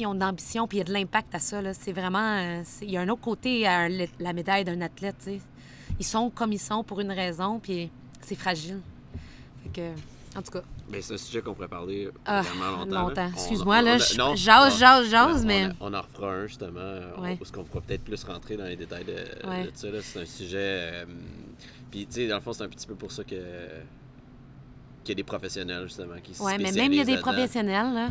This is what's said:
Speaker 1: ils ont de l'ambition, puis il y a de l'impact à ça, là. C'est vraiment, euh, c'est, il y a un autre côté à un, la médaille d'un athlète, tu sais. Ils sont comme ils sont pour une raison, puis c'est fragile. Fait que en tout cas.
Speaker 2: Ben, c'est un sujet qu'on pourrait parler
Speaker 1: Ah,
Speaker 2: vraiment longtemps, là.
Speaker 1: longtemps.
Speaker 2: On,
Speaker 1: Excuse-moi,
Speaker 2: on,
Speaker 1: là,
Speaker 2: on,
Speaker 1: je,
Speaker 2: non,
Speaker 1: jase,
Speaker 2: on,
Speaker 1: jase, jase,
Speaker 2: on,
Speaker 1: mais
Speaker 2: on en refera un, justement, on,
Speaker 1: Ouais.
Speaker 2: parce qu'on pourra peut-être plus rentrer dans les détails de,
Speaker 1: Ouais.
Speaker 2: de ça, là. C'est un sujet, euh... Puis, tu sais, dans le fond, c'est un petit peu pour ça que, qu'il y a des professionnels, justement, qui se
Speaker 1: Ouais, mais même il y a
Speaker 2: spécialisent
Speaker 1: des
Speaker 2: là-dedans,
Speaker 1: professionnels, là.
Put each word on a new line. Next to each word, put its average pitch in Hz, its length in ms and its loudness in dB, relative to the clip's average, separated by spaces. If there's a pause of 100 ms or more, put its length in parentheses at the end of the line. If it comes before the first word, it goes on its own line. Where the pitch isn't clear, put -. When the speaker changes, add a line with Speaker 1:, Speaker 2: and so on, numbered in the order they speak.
Speaker 1:
ils 226 60 -2
ont 202 80 0
de 190 60 -2
l'ambition, 190 460 0
puis 202 120 -2
il - 20 2
y - 20 0
a - 20 -4
de 170 80 -4
l'impact 202 420 0
à 165 40 -6
ça, 202 240 -4
là. 190 120 -4
C'est - 180 -6
vraiment, 196 460 0
euh, 175 260 -2
c'est, - 220 -8
il 202 40 -8
y 185 60 0
a 175 60 0
un 180 60 0
autre 233 120 0
côté 233 480 0
à 180 140 4
un, 170 60 2 (300)
la 175 140 -4
médaille 190 320 2
d'un 175 160 -2
athlète, 185 400 -6
tu - 40 -14 (120)
sais. 196 40 -12 (600)
Ils 185 40 -2
sont 233 240 0
comme 220 240 -2
ils 202 60 0
sont 214 240 -2
pour 202 160 -6
une 202 140 -2
raison, 185 480 -2
puis 175 280 -4 (320)
c'est - 140 -8
fragile. 180 460 -4 (840)
Fait - 60 -12
que 170 260 -8 (420)
en 190 60 -6
tout - 100 -16
cas. - 100 -6 (260)
Speaker 2:
Ben, 101 140 -8
c'est 107 120 -10
un 101 40 -6
sujet 117 240 -6
qu'on 104 120 -8
pourrait 90 140 -10
parler 95 400 -6 (180)
Speaker 1:
Ah, 202 160 2
Speaker 2:
vraiment 185 360 -4
longtemps, 185 160 -4
là. 190 140 0
Speaker 1:
longtemps. 180 220 -2
Speaker 2:
On, 180 80 -8
Speaker 1:
Excuse-moi, 190 400 2
Speaker 2:
on, 240 40 8
Speaker 1:
là, 233 120 6
Speaker 2:
on, 247 40 6
Speaker 1:
je, 233 200 4
Speaker 2:
non, 214 180 6
Speaker 1:
jase, 226 380 10
Speaker 2:
on, 220 40 2
Speaker 1:
jase, 254 320 12
jase, 247 320 8
Speaker 2:
on, 226 40 2
Speaker 1:
mais 196 220 4 (120)
Speaker 2:
on 101 140 -6
en 95 80 -2
refera 98 300 -6
un, 95 140 -4
justement, 95 540 -10 (160)
on, 190 60 -8
Speaker 1:
Ouais. 180 140 -4
Speaker 2:
parce 127 140 -14
qu'on 92 140 -10
pourra 80 180 -6
peut-être - 220 -4
plus 107 200 -6
rentrer 90 320 -8
dans 101 100 -8
les 90 100 -6
détails 87 280 -10
de, 90 440 -8
Speaker 1:
Ouais. 180 160 -4
Speaker 2:
de - 100 -8
ça, 104 160 -8
là. 107 120 -4
C'est - 200 -10
un 82 40 -8
sujet, 90 320 -8
euh... 87 460 -4 (840)
Puis, 101 160 -8
tu - 80 -16
sais, 120 140 -2
dans 107 80 0
le 98 60 -6
fond, 117 100 -8
c'est 110 120 -8
un 95 40 -8
petit - 180 -14
peu 110 80 -12
pour 98 160 -12
ça 104 140 -10
que, 101 100 -10 (1700)
qu'il - 60 -8
y 110 40 -4
a - 20 -4
des 95 100 -4
professionnels, 92 600 -8
justement, 87 380 -12
qui - 120 -18
se - 80 -8
Speaker 1:
Ouais, 196 160 0
mais 190 140 -2
même 247 200 4
il 294 40 4
y 294 40 4
a 277 40 2
Speaker 2:
spécialisent - 20 0
Speaker 1:
des 254 60 4
Speaker 2:
là-dedans, 254 200 0
Speaker 1:
professionnels, 233 600 0
là. 233 160 -2